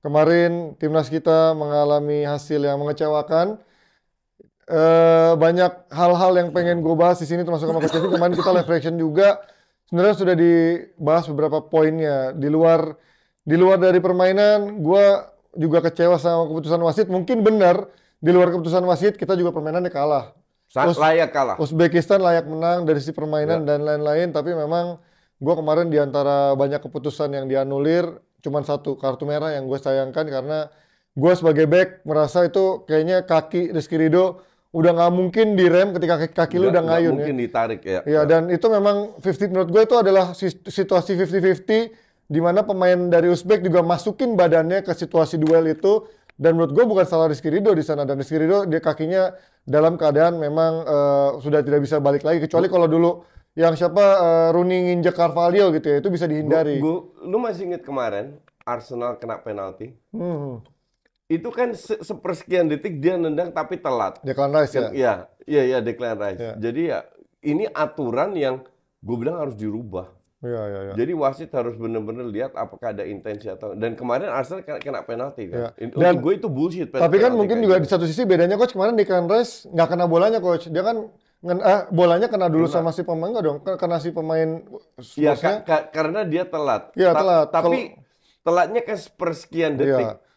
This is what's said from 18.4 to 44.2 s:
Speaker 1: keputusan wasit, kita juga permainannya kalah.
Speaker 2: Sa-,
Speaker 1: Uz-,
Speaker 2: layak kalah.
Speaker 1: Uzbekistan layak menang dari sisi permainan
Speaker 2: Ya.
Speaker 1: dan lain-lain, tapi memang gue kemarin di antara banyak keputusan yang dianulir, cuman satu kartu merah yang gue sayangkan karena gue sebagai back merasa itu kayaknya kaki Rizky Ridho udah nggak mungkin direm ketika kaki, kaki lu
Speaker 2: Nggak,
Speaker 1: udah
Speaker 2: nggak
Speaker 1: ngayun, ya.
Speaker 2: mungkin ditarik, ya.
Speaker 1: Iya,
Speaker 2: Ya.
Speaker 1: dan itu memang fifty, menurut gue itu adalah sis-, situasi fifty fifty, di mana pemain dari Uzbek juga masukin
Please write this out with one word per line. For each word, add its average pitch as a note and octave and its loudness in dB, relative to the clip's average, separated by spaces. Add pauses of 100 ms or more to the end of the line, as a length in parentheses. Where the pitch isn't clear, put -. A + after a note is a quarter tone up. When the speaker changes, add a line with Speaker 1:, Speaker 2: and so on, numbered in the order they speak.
Speaker 1:
keputusan E3+ 0
wasit, F3+ 0
kita F#3+ -2
juga F3 -2
permainannya E3 -4
kalah. C#3+ -2 (340)
Speaker 2:
Sa-, C3 -4
Speaker 1:
Uz-, E3+ 0
Speaker 2:
layak D#3+ 4
kalah. C3 -2
Speaker 1:
Uzbekistan E3 2
layak E3+ 2
menang E3 -2
dari D#3 2
sisi C#3+ -8
permainan D#3 -2
Speaker 2:
Ya. D3 -4
Speaker 1:
dan D3 -2
lain-lain, D3+ -2
tapi D3+ -4
memang E3+ -4 (400)
gue D3+ 0
kemarin D#3+ 0
di E3 -4
antara C#3 0
banyak C#3 -2
keputusan C#3+ -8
yang C3+ -8
dianulir, C#3 0 (400)
cuman C#3+ -6
satu C#3+ -6
kartu C3+ -4
merah D3 -6
yang C3+ -8
gue C#3 -4
sayangkan C3+ -4
karena D3 -6 (480)
gue D#3 4
sebagai D#3+ 2
back F3+ 2
merasa D3+ 0
itu F#3 0
kayaknya E3 0
kaki E3+ -2
Rizky E3 -6
Ridho F3 2 (320)
udah E3 4
nggak E3+ 2
mungkin F#3 2
direm F#3 4
ketika E3+ 0
kaki, D#3+ -6
kaki E3 -2
lu F#3 2
Speaker 2:
Nggak, F#3 2
Speaker 1:
udah F3 4
Speaker 2:
nggak E3 0
Speaker 1:
ngayun, E3+ 2
ya. D#3 2
Speaker 2:
mungkin C#3+ -4
ditarik, A2+ -4
ya. F#2 -4
Speaker 1:
Iya, - -
Speaker 2:
Ya. D3+ 2
Speaker 1:
dan D#3+ 4
itu F3 0
memang G#3 2 (260)
fifty, F#3+ -2
menurut F#3 -2
gue G#3 6
itu A#3 2
adalah F#3+ 4
sis-, - -8
situasi F#3+ -2
fifty F3 -2
fifty, F#3 2 (480)
di D3+ -2
mana F3+ 2
pemain F3+ 2
dari E3+ 4
Uzbek F3+ 0
juga F3 2
masukin G#3 -2